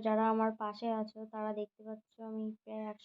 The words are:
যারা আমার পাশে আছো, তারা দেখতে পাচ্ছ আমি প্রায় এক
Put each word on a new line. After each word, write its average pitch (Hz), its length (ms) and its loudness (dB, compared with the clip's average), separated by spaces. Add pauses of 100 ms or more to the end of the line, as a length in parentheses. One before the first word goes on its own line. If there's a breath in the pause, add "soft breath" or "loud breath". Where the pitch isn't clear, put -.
যারা 220 180 6 (100)
আমার 220 160 4 (120)
পাশে 208 240 -4 (140)
আছো, 214 180 -4 (120)
তারা 214 200 -2 (100)
দেখতে 208 260 -8
পাচ্ছ 220 260 -12 (160)
আমি 220 160 -4 (180)
প্রায় 220 300 -8
এক 214 120 -14